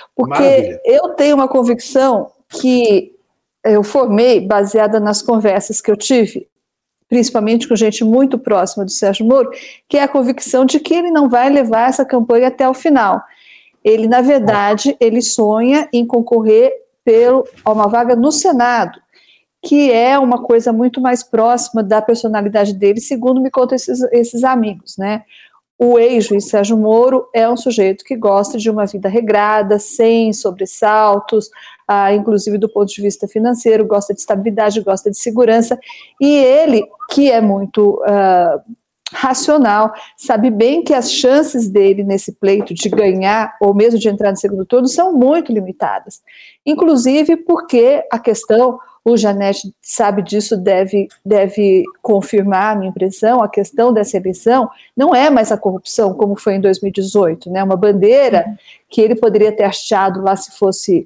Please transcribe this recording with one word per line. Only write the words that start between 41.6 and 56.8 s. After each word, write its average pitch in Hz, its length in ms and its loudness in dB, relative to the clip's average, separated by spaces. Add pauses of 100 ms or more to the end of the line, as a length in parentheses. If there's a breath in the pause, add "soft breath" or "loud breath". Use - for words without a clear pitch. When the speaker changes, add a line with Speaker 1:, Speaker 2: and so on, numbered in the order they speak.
Speaker 1:
dele 196 360 2
nesse 196 260 -4
pleito 196 420 -2
de 175 160 -6
ganhar, 202 720 -2
ou 202 140 2
mesmo 220 240 2
de 214 100 0
entrar 202 220 -2
no 196 60 -4
segundo 190 280 -4
turno, 254 220 0
são 349 260 0
muito 277 400 2
limitadas. 185 720 -6 (420 loud breath)
Inclusive 302 760 2
porque 277 760 0
a 226 60 -4
questão, 233 600 0 (240 loud breath)
o 233 140 2
Janete 196 640 -2
sabe 208 400 -2
disso, 208 340 -4
deve, 196 540 0 (160)
deve 196 600 2 (180)
confirmar 202 760 0
a - 20 -4
minha 190 120 -6
impressão, 214 520 0
a 208 60 -2
questão 226 460 -2
dessa 208 240 -2
eleição 220 500 -2 (260 loud breath)
não 277 200 0
é 277 160 2
mais 226 200 2
a 208 60 -2
corrupção, 190 560 -4
como 202 240 -2
foi 196 200 -2
em 196 40 -4
dois 190 220 0